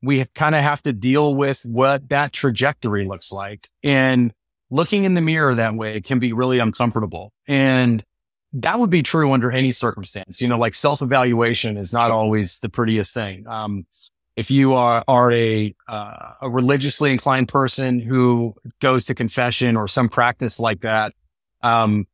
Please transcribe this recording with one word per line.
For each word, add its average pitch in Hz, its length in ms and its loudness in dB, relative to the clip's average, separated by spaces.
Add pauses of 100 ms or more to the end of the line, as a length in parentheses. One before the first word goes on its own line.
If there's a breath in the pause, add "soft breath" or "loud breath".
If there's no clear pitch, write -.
We 131 220 0 (100)
kinda 151 280 2
have 147 220 0
to 143 80 -2
deal 135 420 2
with 139 280 -2
what 131 460 0
that 143 240 0
trajectory 117 720 -2
looks 95 260 -10
like. 101 360 -12 (140)
And 131 500 2 (380)
looking 175 340 0
in 185 100 2
the 170 60 2
mirror 160 360 2
that 113 180 0
way 107 260 -6
can 127 200 -2
be 120 120 0
really 127 280 0
uncomfortable. 107 720 -2 (160)
And 131 560 2 (480)
that 156 260 -2
would 226 120 2
be 165 120 4
true 147 300 2
under 123 180 2
any 131 220 0
circumstance. 101 680 -6
You 123 60 0
know, 120 120 0
like, 113 160 0
self-evaluation 120 1000 0
is 98 160 -8
not 117 200 2
always 110 480 0
the 110 80 -8
prettiest 110 440 -2
thing. 101 360 -8
Um, 104 380 -8 (500)
if 120 160 -6
you 135 220 4
are, 120 340 2
are 123 240 4
a, 110 420 0 (140)
uh, 107 540 -14
a 135 80 -6
religiously 139 600 0
inclined 131 380 0
person 131 500 0
who 120 560 0 (240)
goes 131 280 2
to 127 80 -4
confession 120 600 0
or 107 140 -2
some 123 200 0
practice 120 520 0
like 110 220 -2
that, 110 300 -2 (500)
um, 110 520 2